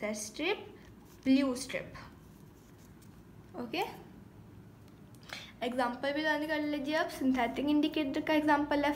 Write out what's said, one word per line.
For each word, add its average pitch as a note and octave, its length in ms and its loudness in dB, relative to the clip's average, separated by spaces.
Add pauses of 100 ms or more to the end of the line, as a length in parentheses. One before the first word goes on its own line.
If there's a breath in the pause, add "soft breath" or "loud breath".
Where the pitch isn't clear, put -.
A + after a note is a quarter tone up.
रेड G#3+ 120 -2
स्ट्रिप, E4+ 500 -4 (600 loud breath)
ब्लू C4+ 320 6
स्ट्रिप, - 360 -8 (1600)
ओके। B3 240 -4 (1800 loud breath)
एग्जांपल B3 480 0
भी D4+ 80 0
लर्न D4+ 260 2
कर D4+ 140 0
लीजिए। D4 340 -2
अब E4 140 0
सिंथेटिक B3+ 560 2
इंडिकेटर D4+ 560 2
का D#4 120 0
एग्जांपल D4 500 4
है C#4+ 120 4